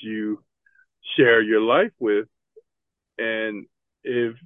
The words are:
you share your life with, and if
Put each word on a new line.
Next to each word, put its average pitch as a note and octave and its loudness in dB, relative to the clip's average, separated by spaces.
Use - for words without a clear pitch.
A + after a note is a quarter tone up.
you G#2+ -8
share A#2 6
your A2 2
life D3 2
with, G#2+ -2
and A2 -6
if A#2+ -2